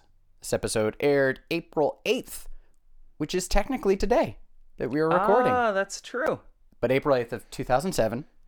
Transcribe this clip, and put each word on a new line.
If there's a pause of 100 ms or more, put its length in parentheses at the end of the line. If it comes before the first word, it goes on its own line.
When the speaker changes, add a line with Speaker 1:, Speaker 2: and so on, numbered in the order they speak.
(420)
Speaker 1:
This
episode
aired (100)
April
eighth, (680)
which
is
technically
today (400)
that
we
are
recording.
Speaker 2:
Ah,
that's
true. (420)
Speaker 1:
But
April
eighth
of
two
thousand
seven. (220)